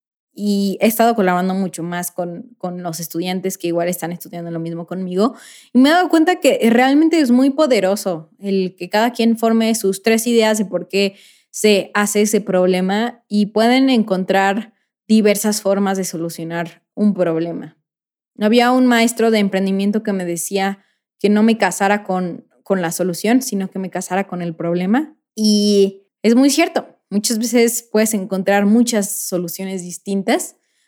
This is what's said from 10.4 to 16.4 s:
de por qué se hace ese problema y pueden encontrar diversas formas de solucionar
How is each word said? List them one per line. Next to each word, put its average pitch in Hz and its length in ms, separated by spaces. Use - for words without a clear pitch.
de 214 80
por 180 220
qué 196 280
se 202 420
hace 208 300
ese 208 180
problema 185 840
y 208 200
pueden 247 440
encontrar 196 840
diversas 208 540
formas 196 360
de 190 60
solucionar 165 800